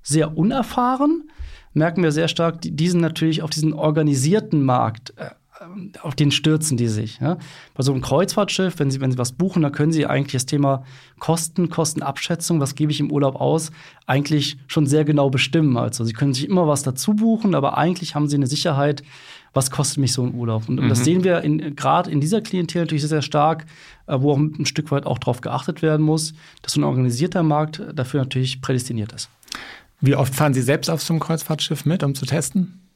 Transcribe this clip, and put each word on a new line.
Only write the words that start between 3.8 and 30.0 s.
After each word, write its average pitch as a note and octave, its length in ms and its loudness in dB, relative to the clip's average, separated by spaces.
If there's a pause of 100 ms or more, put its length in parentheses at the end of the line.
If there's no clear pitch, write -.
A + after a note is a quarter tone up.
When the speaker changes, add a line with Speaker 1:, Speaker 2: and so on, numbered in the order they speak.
Speaker 1:
Markt, A#2+ 520 0
äh, - 140 -14 (720)
auf C3+ 140 -6
den C#3+ 160 4
stürzen D#3 440 2
die A#2 120 0
sich, A2 320 -4
ja. D3+ 180 0 (360)
Bei - 100 -2
so C#3+ 80 2
einem C3 80 0
Kreuzfahrtschiff, F#3+ 800 0
wenn C#3 100 2
Sie, C3+ 100 -4
wenn C3 120 0
Sie B2 60 -2
was A#2+ 120 -2
buchen, F3+ 320 0
dann C#3 80 2
können D3+ 220 2
Sie D#3 140 2
eigentlich C#3 260 0
das C3 140 -2
Thema C#3 360 0 (380)
Kosten, E3 480 -2
Kostenabschätzung, D#3+ 920 -2
was C#3 160 0
gebe D3+ 160 0
ich D3+ 80 -4
im D3 140 -2
Urlaub C#3 240 2
aus, D3+ 340 0 (340)
eigentlich C#3+ 600 0
schon D3+ 200 2
sehr D3 180 4
genau C#3+ 260 4
bestimmen. C3+ 460 2
Also A#2 260 -2
Sie A2+ 120 -2
können C#3 200 0
sich C3 140 -4
immer F3+ 180 4
was C#3+ 160 2
dazu C#3 320 -2
buchen, A3 400 2
aber C#3+ 240 2
eigentlich E3+ 380 0
haben D3 100 2
Sie C#3+ 80 0
eine C#3+ 140 2
Sicherheit, D3 560 0 (500)
was C3 160 0
kostet - 280 -2
mich C3+ 140 2
so C3 120 0
ein B2 100 -2
Urlaub? A2+ 340 -4
Und, B2+ 120 -2
und B2+ 80 0
das A2+ 100 4
Speaker 2:
Mhm. B2 60 2
Speaker 1:
sehen F3 180 4
wir F3 200 2
in, D3+ 340 -2
gerade D#3+ 340 2
in D3 100 0
dieser F3+ 200 2
Klientel F3 420 -2
natürlich D3+ 200 -2
sehr, D3+ 60 -2
sehr D3+ 140 0
stark, D#3 420 0 (440)
äh, D3 100 -2
wo C#3+ 140 4
auch C3+ 60 2
ein, D3+ 200 0
ein D#3+ 80 -2
Stück - 240 -4
weit C#3 160 0
auch - 120 -2
drauf - 240 -2
geachtet - 380 -6
werden D#3 240 2
muss, D#3 300 0 (280)
dass - 100 -6
so D3 80 2
ein D3 40 2
organisierter B2+ 600 0
Markt D#3 360 0 (140)
dafür C#3+ 240 -2
natürlich C3 440 -2
prädestiniert A#2 500 -2
ist. - 180 -14 (720)